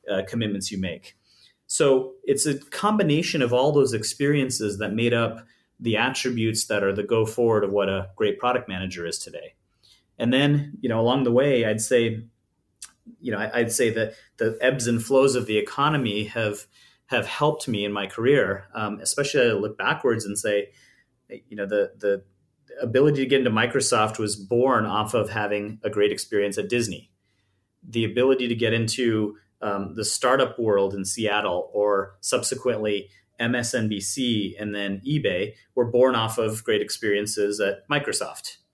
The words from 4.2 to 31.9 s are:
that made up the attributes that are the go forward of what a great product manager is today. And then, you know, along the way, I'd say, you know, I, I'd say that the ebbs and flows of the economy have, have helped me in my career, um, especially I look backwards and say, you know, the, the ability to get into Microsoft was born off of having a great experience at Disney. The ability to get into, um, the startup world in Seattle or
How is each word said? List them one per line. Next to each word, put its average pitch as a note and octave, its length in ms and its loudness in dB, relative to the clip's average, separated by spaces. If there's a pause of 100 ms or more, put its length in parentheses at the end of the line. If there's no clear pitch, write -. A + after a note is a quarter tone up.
that G2+ 160 -4
made A#2 220 2
up A2+ 320 -2 (320)
the A2+ 160 0
attributes A#2 720 0
that G2+ 160 0
are G2 100 2
the G2+ 100 -4
go A2 220 2
forward A2 380 2
of G2 80 -2
what G2+ 160 2
a F#2+ 300 -2
great G#2 200 0
product B2 300 -2
manager F#2 400 -6
is E2 100 -6
today. E2 380 -14 (640)
And A#2+ 160 0
then, D3 480 2
you B2 80 -2
know, A2+ 100 0
along B2+ 240 2
the A#2+ 80 2
way, B2+ 320 4
I'd A2 180 0
say, A2+ 440 0 (960)
you A#2+ 100 -6
know, G#2 60 -2
I, A2 220 -2
I'd A2+ 120 2
say A#2+ 200 2
that A2 220 -2 (240)
the A2 220 0
ebbs B2 280 0
and A#2 140 2
flows C3+ 340 4
of - 100 0
the G#2+ 120 0
economy A#2 680 0
have, G#2 420 -4 (380)
have A2+ 200 -2
helped D3+ 420 -2
me G#2 180 -2
in G#2 80 -2
my G2+ 140 -4
career, A2+ 580 2 (100)
um, G#2+ 240 -6
especially C#3+ 500 0
I A2 40 2
look G2+ 240 -4
backwards A#2 480 0
and G2+ 120 -6
say, G#2 340 -2 (580)
you A2 260 -18
know, G2+ 100 -6
the, G2 320 0
the G2 260 0 (580)
ability C3+ 400 4
to C3 40 0
get C3 140 2
into B2 100 2
Microsoft A#2+ 680 0
was G#2 160 -2
born A#2 500 2
off G#2 280 -2
of A2 160 0
having G#2 520 -4
a G#2 80 -4
great G#2 220 2
experience G2+ 460 -2
at F#2+ 120 -4
Disney. G#2+ 400 -2 (800)
The A2+ 160 -2
ability B2 460 2
to A#2 60 0
get A2 180 2
into, A2+ 640 0 (240)
um, G2+ 340 -4
the G#2+ 100 -4
startup B2+ 540 2
world G2+ 340 2
in G2 100 -6
Seattle G2+ 680 -2
or G#2 460 0